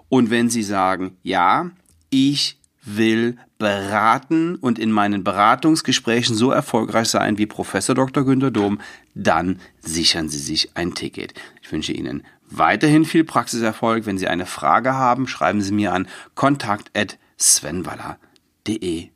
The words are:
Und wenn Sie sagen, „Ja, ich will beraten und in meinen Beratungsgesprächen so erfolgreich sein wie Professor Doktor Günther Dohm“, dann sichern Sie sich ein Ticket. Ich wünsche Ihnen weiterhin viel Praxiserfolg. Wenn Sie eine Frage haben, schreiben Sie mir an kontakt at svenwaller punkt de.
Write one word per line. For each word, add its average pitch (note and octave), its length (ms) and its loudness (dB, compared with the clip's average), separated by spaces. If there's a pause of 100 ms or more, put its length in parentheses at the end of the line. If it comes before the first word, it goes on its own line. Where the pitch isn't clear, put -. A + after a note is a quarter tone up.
Und B2 220 4
wenn A#2+ 200 2
Sie A#2+ 120 -2
sagen, F#2+ 600 -2
„Ja, F#2+ 480 2 (400)
ich C#3 500 0 (240)
will A2+ 520 0 (220)
beraten A2 960 0
und A#2+ 220 -2
in A2 140 0
meinen G2+ 320 0
Beratungsgesprächen A#2 1120 2
so B2 160 4
erfolgreich A2+ 560 0
sein G#2 280 0
wie G#2 100 0
Professor G2 500 -4
Doktor C3 280 0
Günther C3+ 280 2
Dohm“, G2+ 280 0 (340)
dann F2+ 460 0 (200)
sichern D#2+ 480 -2
Sie D2 100 -8
sich D2+ 380 -6
ein F2+ 180 -4
Ticket. - 400 -10 (280)
Ich - 100 -14
wünsche D#2 200 -6
Ihnen C#2+ 300 -8 (260)
weiterhin D3+ 560 4
viel D#3+ 200 2
Praxiserfolg. A2+ 840 -2
Wenn G2 120 -4
Sie F#2 100 -2
eine F2+ 180 -2
Frage A2+ 480 0
haben, B2+ 320 0
schreiben G2+ 360 -2
Sie G2 100 -4
mir G#2 200 0
an F#2 140 -2 (300)
kontakt C3+ 600 -2
at G#2 220 -4 (200)
svenwaller - 800 -2 (460)
punkt G#2+ 180 -4
de. E2+ 340 -6